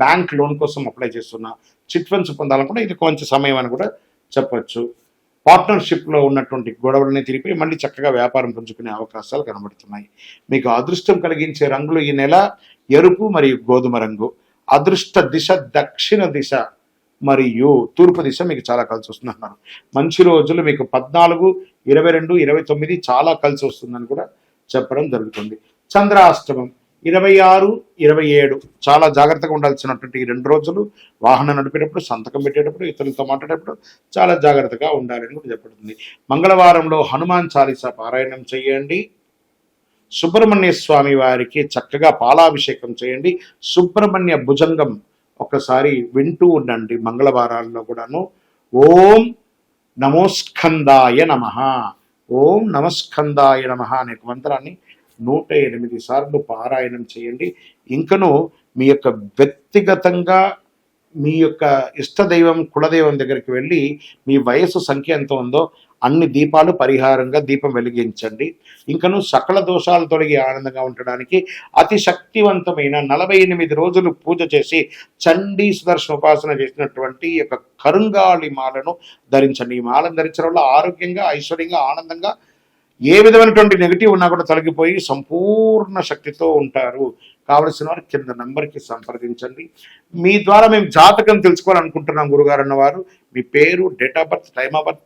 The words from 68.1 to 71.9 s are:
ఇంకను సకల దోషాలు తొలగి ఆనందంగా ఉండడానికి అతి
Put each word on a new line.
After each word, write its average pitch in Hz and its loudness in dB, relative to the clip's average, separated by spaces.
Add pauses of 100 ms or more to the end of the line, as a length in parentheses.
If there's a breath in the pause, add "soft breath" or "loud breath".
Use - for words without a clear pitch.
ఇంకను 180 -2
సకల 190 0
దోషాలు 175 0
తొలగి 156 0
ఆనందంగా 131 -6
ఉండడానికి 127 -6 (300 loud breath)
అతి 202 2